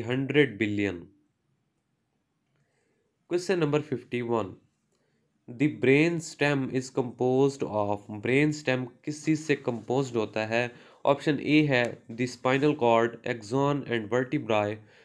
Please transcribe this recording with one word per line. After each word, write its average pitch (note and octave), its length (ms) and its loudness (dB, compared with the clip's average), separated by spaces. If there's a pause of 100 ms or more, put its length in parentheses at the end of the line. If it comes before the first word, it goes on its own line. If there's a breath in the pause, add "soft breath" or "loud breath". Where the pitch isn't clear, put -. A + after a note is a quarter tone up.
hundred C3+ 500 2
billion। G2+ 440 -2 (2250)
Question F3 300 0
number D3 220 2
fifty-one, A#2 680 -4 (960)
the B2 200 -2 (180)
brain D#3+ 340 6
stem C#3+ 500 -2 (120)
is C3 80 -12 (100)
composed C3 680 0 (160)
of, G#2 260 -2 (160)
ब्रेन C#3+ 260 4 (120)
स्टेम B2+ 220 -2 (200)
किस D3+ 200 -10
चीज़ D#3 160 0
से D3 140 0
कंपोज्ड A#2+ 640 -4
होता A2 280 -2
है? A#2+ 260 -2 (400 loud breath)
ऑप्शन C#3+ 280 0
ए D3+ 220 4 (100)
है B2 120 4 (360)
the B2+ 120 0
spinal C3+ 480 0
cord, A#2 340 4 (200)
axon C3+ 500 -2 (120)
and G#2+ 180 -4
vertebrae, A2 640 0 (280 soft breath)